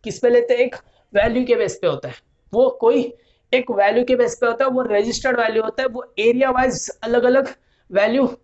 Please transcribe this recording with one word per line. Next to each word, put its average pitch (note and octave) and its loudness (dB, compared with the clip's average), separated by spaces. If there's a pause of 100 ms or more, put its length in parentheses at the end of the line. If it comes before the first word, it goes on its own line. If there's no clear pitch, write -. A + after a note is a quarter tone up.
किस G#3+ -10
पे A#3+ 2
लेते A#3+ 2
हैं? A#3+ -2
एक B3+ 0 (380)
value A#3 2
के A#3+ 2
base A3 -2
पे F3+ 0
होता C#3 -4
है। B2 -14 (400)
वो B3 4
कोई A#3+ 0 (400)
एक B3 -2
value G#3+ 2
के B3+ 0
base A#3+ 0
पे A#3+ 0
होता A#3 0
है, C4+ 0
वो B3+ -2
registered A#3 -2
value A3 0
होता A#3+ -6
है, C4 -2
वो A#3+ -10
एरिया B3 2
वाइज B3+ -2 (120)
अलग-अलग B3 2 (440)
value A3+ 2 (180)